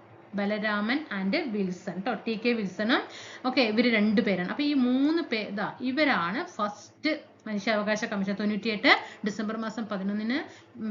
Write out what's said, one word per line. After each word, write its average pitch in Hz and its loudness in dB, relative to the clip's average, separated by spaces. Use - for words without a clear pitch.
ബലരാമൻ 208 0
and 196 0
വിൽസൺ 190 -4
ട്ടോ. 220 -2
ടി 214 -4
കെ 233 0
വിൽസണും. 220 0
ഓക്കെ, 254 2
ഇവര് 226 4
രണ്ടുപേരാണ്. 208 4
അപ്പൊ 220 -2
ഈ 294 2
മൂന്ന് 269 4
പേ-, 214 -4
ഇതാ, 202 -2
ഇവരാണ് 247 2
ഫസ്റ്റ് - -6
മനുഷ്യാവകാശ 214 -2
കമ്മീഷൻ, 202 -2
തൊണ്ണൂറ്റിയെട്ട് 214 2
ഡിസംബർ 208 -4
മാസം 220 -6
പതിനൊന്നിന് 208 -2